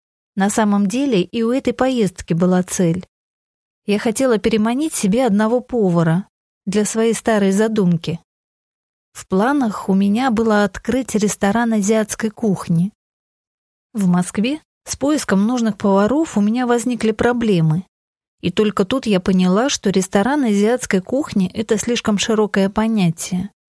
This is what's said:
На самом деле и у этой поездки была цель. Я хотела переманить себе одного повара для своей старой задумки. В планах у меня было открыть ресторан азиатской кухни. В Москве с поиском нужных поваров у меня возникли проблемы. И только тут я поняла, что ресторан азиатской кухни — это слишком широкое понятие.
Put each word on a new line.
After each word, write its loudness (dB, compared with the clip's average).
На 0
самом 2
деле 0
и -4
у -2
этой -2
поездки -2
была 2
цель. -2
Я -2
хотела 0
переманить 0
себе 0
одного 0
повара 0
для -2
своей 0
старой 0
задумки. 0
В -20
планах 0
у 2
меня 2
было 2
открыть -4
ресторан 0
азиатской -2
кухни. -2
В -2
Москве 0
с -10
поиском 0
нужных -2
поваров 0
у 4
меня 0
возникли 0
проблемы. 0
И -2
только 0
тут -4
я 2
поняла, 2
что -4
ресторан 0
азиатской 2
кухни — -2
это -2
слишком -2
широкое 0
понятие. -2